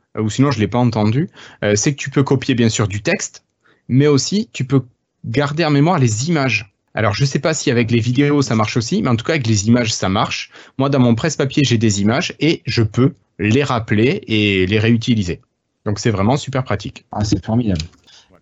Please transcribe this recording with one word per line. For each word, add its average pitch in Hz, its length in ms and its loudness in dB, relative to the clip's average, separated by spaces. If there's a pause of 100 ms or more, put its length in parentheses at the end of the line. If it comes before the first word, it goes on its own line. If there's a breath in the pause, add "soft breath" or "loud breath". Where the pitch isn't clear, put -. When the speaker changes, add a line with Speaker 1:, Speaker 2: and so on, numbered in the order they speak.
(160)
Speaker 1:
euh, 107 60 -4
ou 110 80 -2
sinon 135 220 2
je 110 80 -4
l'ai 104 80 0
pas 117 100 -2
entendu, 117 520 0 (340 loud breath)
euh, 104 100 2
c'est 143 180 0
que 139 60 -8
tu - 120 -10
peux 139 120 2
copier, 135 320 0
bien 117 140 2
sûr, 110 180 0
du 101 160 -8
texte, - 420 -6 (440)
mais 135 180 4
aussi, 131 460 0
tu - 120 -6
peux 131 180 2 (420)
garder 143 400 -2
en 151 60 0
mémoire 151 280 4
les 120 300 0
images. 135 440 -2 (220)
Alors, 107 180 0
je 120 140 0
sais 139 120 -4
pas 160 140 0
si 156 180 -2
avec 117 200 0
les 117 100 2
vidéos, 143 400 2
ça 135 140 -2
marche 110 240 0
aussi, 180 240 -2
mais 147 80 0
en 117 60 4
tout 110 80 -8
cas, 160 100 0
avec 139 120 -2
les 107 220 0
images, 117 240 2
ça - 160 -4
marche. - 420 -2 (280 loud breath)
Moi, 135 100 0
dans 139 100 2
mon 123 160 4
presse-papier, 151 480 0
j'ai 117 140 2
des 107 240 0
images 113 400 0
et 135 240 0
je 120 180 -2
peux 113 300 2 (260)
les 110 240 2
rappeler 123 640 0
et 104 360 2
les 98 140 0
réutiliser. 113 640 0 (420)
Donc, 104 140 -4
c'est - 100 -2
vraiment 107 300 0
super 131 260 -6
pratique. - 480 -8
Speaker 2:
Ah, 107 100 -6
c'est 104 220 -2
formidable. 110 380 -2 (600 soft breath)